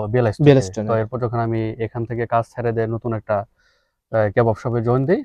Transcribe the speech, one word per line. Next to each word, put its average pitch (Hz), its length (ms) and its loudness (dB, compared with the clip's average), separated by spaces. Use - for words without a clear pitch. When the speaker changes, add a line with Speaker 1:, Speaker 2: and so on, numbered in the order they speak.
Speaker 1:
বিএলএস 113 340 0
Speaker 2:
বিএলএস 139 240 6
Speaker 1:
থেকে। 92 80 -8
Speaker 2:
স্টকে, 107 140 -4
Speaker 1:
তো 113 60 0
Speaker 2:
হ্যাঁ। 110 120 0
Speaker 1:
এরপর 120 160 -8
যখন 117 180 -4
আমি 113 220 -2
এখান 117 260 -6
থেকে 117 220 -4
কাজ 117 180 0
ছেড়ে 120 280 -4
দিয়ে 113 140 0
নতুন 113 280 -4
একটা, 107 220 -2
আহ, - 960 -6
কাবাব 113 280 2
শপে 117 200 -2
জয়েন 120 240 2
দিই, 202 180 2